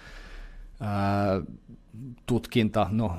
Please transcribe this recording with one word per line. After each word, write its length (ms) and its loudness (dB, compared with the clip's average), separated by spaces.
ää, 640 2
tutkinta, 640 2
no 280 2